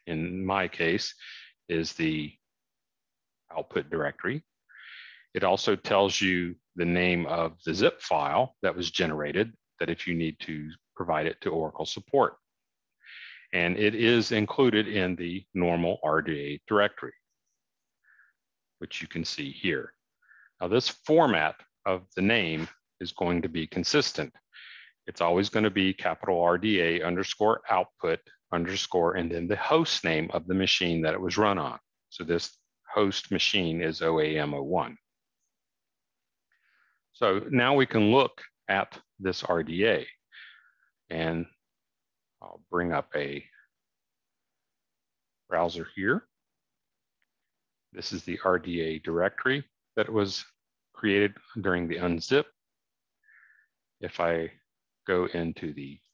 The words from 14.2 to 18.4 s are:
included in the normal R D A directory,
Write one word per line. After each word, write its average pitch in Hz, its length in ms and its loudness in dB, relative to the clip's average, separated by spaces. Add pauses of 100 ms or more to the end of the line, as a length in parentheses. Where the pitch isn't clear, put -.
included 107 540 4
in 92 300 0
the 87 280 -6 (100)
normal 87 480 2
R 78 180 2
D 78 180 -2
A 73 300 -8
directory, - 460 0 (1600)